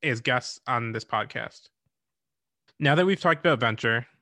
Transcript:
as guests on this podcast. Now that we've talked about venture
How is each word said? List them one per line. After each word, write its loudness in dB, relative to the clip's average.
as -2
guests -2
on -4
this -6
podcast. -8
Now 4
that 4
we've 0
talked 2
about 4
venture 0